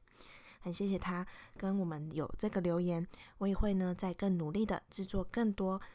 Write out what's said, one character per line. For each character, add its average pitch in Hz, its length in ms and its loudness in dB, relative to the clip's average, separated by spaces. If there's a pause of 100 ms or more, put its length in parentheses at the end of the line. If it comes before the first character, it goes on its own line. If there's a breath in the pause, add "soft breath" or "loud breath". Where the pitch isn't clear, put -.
(600 loud breath)
很 175 140 -4
谢 202 120 0
谢 196 120 2
他 180 280 -2 (300 loud breath)
跟 196 220 0
我 185 80 2
们 156 260 -4
有 151 260 0
这 208 120 0
个 202 100 0
留 170 200 4
言， 175 260 2 (320 loud breath)
我 196 100 0
也 196 60 2
会 202 180 6
呢 185 220 2
再 180 180 -2
更 190 240 2
努 156 140 0
力 214 160 0
的 208 240 0
制 - 120 -6
作 190 220 0
更 233 260 2
多 190 300 0 (140)